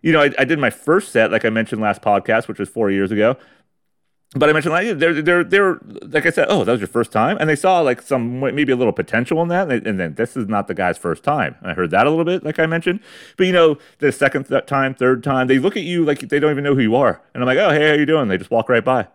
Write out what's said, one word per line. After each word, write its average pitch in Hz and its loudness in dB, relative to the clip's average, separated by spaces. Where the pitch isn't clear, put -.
You 160 2
know, 156 4
I, 143 4
I 135 2
did 151 -2
my 131 2
first 180 -2
set, 110 2
like 110 0
I 117 2
mentioned 110 -4
last 104 -2
podcast, 110 0
which 101 -12
was 98 -6
four 107 -2
years 98 -2
ago. 110 2
But 147 2
I 151 4
mentioned, 156 -2
like, 185 -2
they're, 160 2
they're, 175 2
they're, 190 0
like 151 -2
I - 2
said, - 0
"Oh, 175 2
that 98 0
was 123 0
your 101 -6
first 117 -4
time?" 131 0
And 156 -2
they 156 2
saw, 185 2
like, 131 0
some, 123 -4
maybe 139 -2
a 127 2
little 120 0
potential 120 -2
in 170 -2
that. 175 -2
And, 120 -4
they, - -6
and 98 -4
then, 82 -6
"This 113 -6
is 110 -6
not 101 -4
the 90 -8
guy's 90 -4
first 82 -6
time." 120 -2
And 90 -8
I - -6
heard 87 -4
that 98 2
a 151 2
little 165 0
bit, 175 -4
like 156 -6
I 160 0
mentioned. 170 -2
But, 180 0
you 180 0
know, 160 4
the 143 0
second 135 0
th-, - -2
time, 135 -2
third 127 0
time, 131 0
they 135 4
look 147 0
at 214 -4
you 170 0
like 147 0
they 143 -2
don't 151 2
even 143 -4
know 143 0
who 135 2
you 113 2
are. 123 0
And 123 -6
I'm 123 0
like, 131 2
"Oh, 190 2
hey, 151 4
how 151 4
you 147 2
doing?" 147 2
They 92 0
just - -6
walk 113 0
right 117 2
by. 127 0